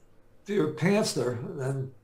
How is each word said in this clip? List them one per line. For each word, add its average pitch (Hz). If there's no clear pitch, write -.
if -
you're 196
a -
pantser, 156
then 135